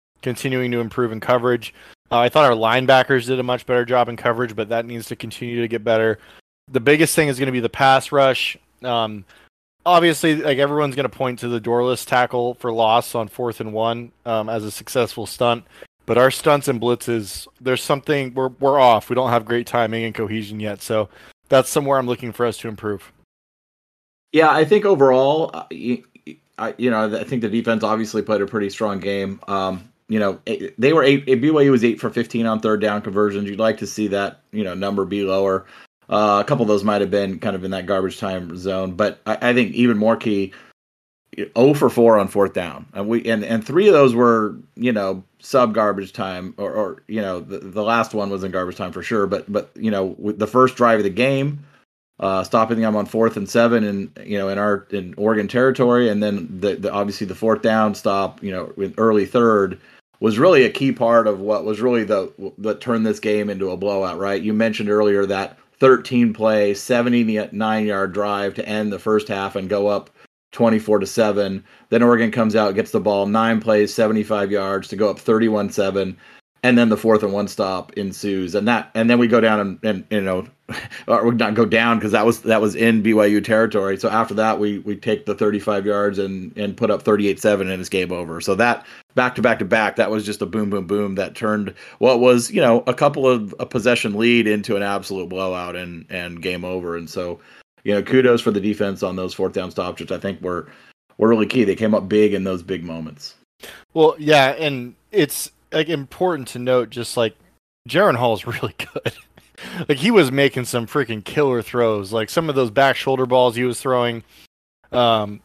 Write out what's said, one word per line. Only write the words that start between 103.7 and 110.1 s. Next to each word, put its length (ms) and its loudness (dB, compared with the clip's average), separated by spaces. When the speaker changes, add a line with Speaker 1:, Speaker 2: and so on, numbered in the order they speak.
Speaker 1:
Well, 240 4
yeah, 400 2
and 380 -6
it's, 400 -2
like, 140 -2
important 600 -4
to 100 -12
note, 300 0
just, 280 -8
like, 180 0
Jaren 280 2
Hall's 320 0
<laughs> 0 -
really 300 -6
good. 360 -8
Like, 100 0
he 120 -2
was 220 6